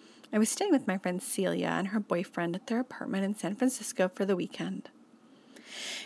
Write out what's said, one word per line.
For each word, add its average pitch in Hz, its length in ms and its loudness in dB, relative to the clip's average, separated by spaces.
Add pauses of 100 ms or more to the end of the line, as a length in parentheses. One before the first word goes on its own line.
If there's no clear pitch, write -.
(320)
I 220 60 2
was 220 120 6
staying 403 200 0
with 285 160 6
my 190 140 0
friend 180 200 -2
Celia 175 500 0
and 170 180 2
her 214 120 0
boyfriend 170 560 -2
at - 120 -10
their 226 120 0
apartment 196 460 -2
in 202 80 0
San 202 220 -4
Francisco 214 520 2
for 190 160 -4
the 190 120 4
weekend. 175 560 -4 (1160)